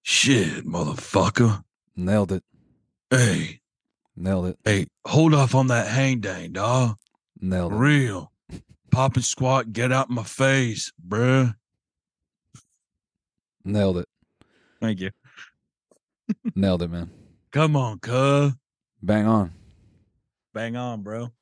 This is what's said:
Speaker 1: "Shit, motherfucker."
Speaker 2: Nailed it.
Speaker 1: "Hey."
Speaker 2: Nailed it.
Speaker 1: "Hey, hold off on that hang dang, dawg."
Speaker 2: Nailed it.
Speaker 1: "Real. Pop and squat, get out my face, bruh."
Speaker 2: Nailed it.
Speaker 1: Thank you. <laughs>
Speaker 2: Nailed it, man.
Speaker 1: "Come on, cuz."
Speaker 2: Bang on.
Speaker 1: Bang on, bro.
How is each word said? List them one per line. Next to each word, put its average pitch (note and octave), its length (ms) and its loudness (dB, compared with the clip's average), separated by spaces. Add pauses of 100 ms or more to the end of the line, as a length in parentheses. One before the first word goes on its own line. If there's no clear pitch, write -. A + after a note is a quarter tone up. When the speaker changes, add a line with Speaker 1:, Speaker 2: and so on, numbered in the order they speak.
Speaker 1:
"Shit, G2+ 640 0
motherfucker." G2 960 0 (320)
Speaker 2:
Nailed G2 380 0
it. F2+ 100 -6 (680)
Speaker 1:
"Hey." F#2+ 520 0 (540)
Speaker 2:
Nailed F#2 320 -2
it. - 180 -8
Speaker 1:
"Hey, G2 220 2 (180)
hold D#3+ 280 4
off C3+ 220 4
on C3 120 4
that A#2 200 0
hang C3 320 0
dang, F2+ 340 -8
dawg." A2+ 440 0 (420)
Speaker 2:
Nailed F#2 320 -2
it. G2+ 40 -4
Speaker 1:
"Real. B2 560 0 (580)
Pop C3 260 2
and B2 100 0
squat, B2+ 480 -2
get A#2+ 180 -2
out C3 180 0
my A#2 140 -4
face, C3 680 -2 (160)
bruh." B2 460 2 (2000)
Speaker 2:
Nailed G2 320 0
it. F2 100 -6 (760)
Speaker 1:
Thank G#2+ 200 -2
you. F#2+ 100 -6 (760)
<laughs> - 680 -10
Speaker 2:
Nailed F#2+ 260 2
it, E2+ 80 -4
man. E2+ 220 -8 (400)
Speaker 1:
"Come D3+ 240 2
on, A#2+ 240 -2
cuz." C#3 540 2 (500)
Speaker 2:
Bang G#2 240 2
on. G2+ 260 2 (1000)
Speaker 1:
Bang A#2 240 -6
on, A#2 260 -8
bro. A#2 280 -10 (100)